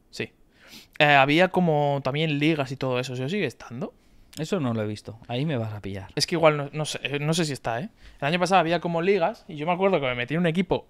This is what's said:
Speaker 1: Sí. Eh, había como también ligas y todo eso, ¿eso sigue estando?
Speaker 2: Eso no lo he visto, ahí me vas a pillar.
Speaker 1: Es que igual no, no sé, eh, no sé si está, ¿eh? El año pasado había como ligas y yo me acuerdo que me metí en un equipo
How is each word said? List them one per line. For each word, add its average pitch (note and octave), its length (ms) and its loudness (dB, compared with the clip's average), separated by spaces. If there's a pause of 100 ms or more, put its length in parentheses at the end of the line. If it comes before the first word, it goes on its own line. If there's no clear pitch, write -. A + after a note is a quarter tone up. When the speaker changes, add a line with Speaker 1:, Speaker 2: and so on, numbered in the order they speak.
(120)
Speaker 1:
Sí. - 180 -8 (680)
Eh, D3+ 60 6
había D3 420 8
como D3 560 2
también D3 340 0
ligas D3 360 0
y - 20 -10
todo B2+ 240 -2
eso, C3 140 -6
¿eso C3 160 -6
sigue G3 160 -2
estando? - 480 -10 (440)
Speaker 2:
Eso D#3+ 220 -4
no B2+ 140 -2
lo A2+ 100 -2
he G#2+ 40 -4
visto, G#2 300 -10 (120)
ahí B2 160 -4
me D#3+ 100 -2
vas A2 180 -4
a G#2 80 -12
pillar. F#2+ 340 -10
Speaker 1:
Es C#3+ 120 -2
que F3+ 80 -4
igual D#3 220 6
no, C#3+ 160 -6
no D3+ 100 -4
sé, C#3+ 200 -8
eh, C#3 160 -4
no D3+ 140 0
sé E3 120 0
si D3 80 -4
está, A#2+ 260 -4
¿eh? F#3+ 100 -8 (300)
El C#3+ 80 -2
año E3+ 100 0
pasado F3+ 220 4
había E3 220 0
como E3 200 -2
ligas F#3+ 460 0
y E3 80 -14
yo D3 100 -8
me F3 60 0
acuerdo F#3 300 0
que C3+ 60 -2
me B2 80 -2
metí B2 180 -4
en E3 80 0
un F3+ 60 2
equipo E3 420 -2